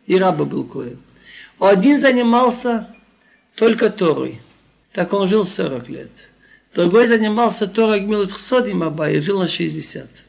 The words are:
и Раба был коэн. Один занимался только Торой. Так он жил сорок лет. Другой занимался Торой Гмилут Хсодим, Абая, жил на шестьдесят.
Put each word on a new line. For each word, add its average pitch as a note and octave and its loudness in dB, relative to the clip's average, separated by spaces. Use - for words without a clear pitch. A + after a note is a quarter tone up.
и F3+ 2
Раба F3 2
был C#3 -6
коэн. - -12
Один G3+ 4
занимался A#3+ 2
только A3+ 2
Торой. C#3 -2
Так F3+ -4
он G3 0
жил G#3 2
сорок C3 -8
лет. C3 -16
Другой F#3 4
занимался G#3+ 0
Торой G#3+ 2
Гмилут G3+ -2
Хсодим, G#3+ -2
Абая, D3+ -2
жил G3 -2
на F3+ 0
шестьдесят. D#3 -6